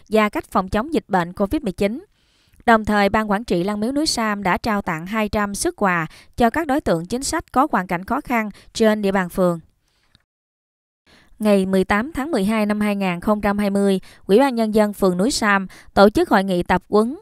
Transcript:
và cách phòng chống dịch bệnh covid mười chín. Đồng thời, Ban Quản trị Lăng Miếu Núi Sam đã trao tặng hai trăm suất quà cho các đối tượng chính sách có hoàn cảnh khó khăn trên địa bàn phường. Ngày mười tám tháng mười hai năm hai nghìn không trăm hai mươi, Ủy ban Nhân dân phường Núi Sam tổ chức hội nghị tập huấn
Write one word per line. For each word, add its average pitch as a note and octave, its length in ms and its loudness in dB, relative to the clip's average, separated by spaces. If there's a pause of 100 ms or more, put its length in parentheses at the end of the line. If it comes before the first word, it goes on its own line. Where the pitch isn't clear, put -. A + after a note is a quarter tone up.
và G#3+ 200 2
cách E4 220 -6
phòng F#3+ 180 -2
chống A3 260 -4
dịch G#3+ 140 0
bệnh F3+ 240 -2
covid D4 300 -4
mười G3 100 -4
chín. A3+ 320 -4 (600)
Đồng A3 180 4
thời, G3+ 240 2
Ban A3 220 -2
Quản G#3 140 -2
trị F3 200 0
Lăng G#3 160 -4
Miếu A#3+ 120 -2
Núi D4 140 -2
Sam G#3+ 360 -2
đã C4 160 0
trao G3+ 240 -2
tặng D#3+ 240 -6
hai G#3+ 220 -2
trăm G3+ 260 -4
suất E4+ 220 -4
quà F3 300 0 (300)
cho A#3 140 4
các D#4+ 160 -4
đối C#4+ 140 0
tượng E3+ 260 -2
chính B3 160 -6
sách - 300 -6
có C4+ 200 2
hoàn F#3+ 140 -2
cảnh F3+ 180 -6
khó B3+ 160 -4
khăn A3 300 -4 (240)
trên G#3+ 280 2
địa G3 100 0
bàn F#3 160 -2
phường. F3 320 -2 (1800)
Ngày G3+ 280 2
mười F#3+ 180 2
tám A3+ 280 -2
tháng C#4+ 180 -6
mười G3+ 140 -2
hai G#3+ 220 -2
năm G#3 140 -2
hai G#3 160 -2
nghìn F3+ 240 -4
không G#3 200 0
trăm G3+ 180 0
hai G3+ 120 0
mươi, G3 300 2 (260)
Ủy G3 120 6
ban C4+ 160 4
Nhân A3 200 0
dân G#3 180 2
phường F#3 240 0
Núi G#3 140 0
Sam G3 360 0 (280)
tổ G3+ 160 8
chức E4+ 180 0
hội G3 160 4
nghị F3+ 180 0
tập F3+ 260 0
huấn A3+ 340 0